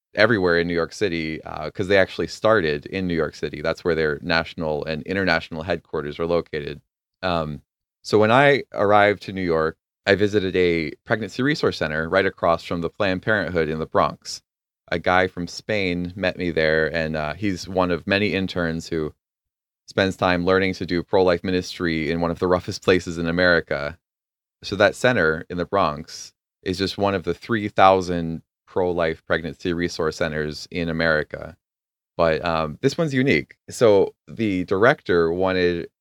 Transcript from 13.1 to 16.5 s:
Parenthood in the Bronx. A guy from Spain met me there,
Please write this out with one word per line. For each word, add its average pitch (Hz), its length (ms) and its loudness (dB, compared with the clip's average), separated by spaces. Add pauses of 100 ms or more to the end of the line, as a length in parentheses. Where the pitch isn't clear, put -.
Parenthood 87 480 0
in 78 80 -4
the 78 80 -4
Bronx. - 560 -2 (500)
A 90 60 0
guy 92 300 2
from 87 180 -10
Spain 87 720 -4
met 92 200 -2
me 87 140 -4
there, 80 420 0